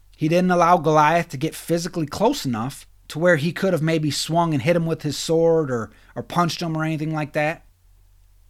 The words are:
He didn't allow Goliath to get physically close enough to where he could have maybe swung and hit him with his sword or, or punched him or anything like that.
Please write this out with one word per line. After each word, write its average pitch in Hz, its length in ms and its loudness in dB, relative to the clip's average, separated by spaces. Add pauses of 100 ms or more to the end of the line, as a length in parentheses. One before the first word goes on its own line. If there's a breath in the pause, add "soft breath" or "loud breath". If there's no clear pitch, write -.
(200)
He 156 80 -2
didn't 180 220 2
allow 175 260 4
Goliath 156 540 4
to 139 80 -10
get 151 160 -4
physically 170 500 -4
close 233 400 -2
enough 120 420 -6 (220)
to - 100 -10
where 175 180 4
he 147 180 -2
could 190 180 0
have 165 80 0
maybe 156 300 0
swung 165 420 0
and 135 100 0
hit 170 140 2
him 165 80 0
with 160 160 -4
his 143 160 -6
sword 165 540 2
or, 113 220 -6 (220 soft breath)
or - 80 -10
punched - 380 -2
him 160 160 -4
or 156 80 -2
anything 156 300 -4
like 151 180 -6
that. 156 320 -4 (840)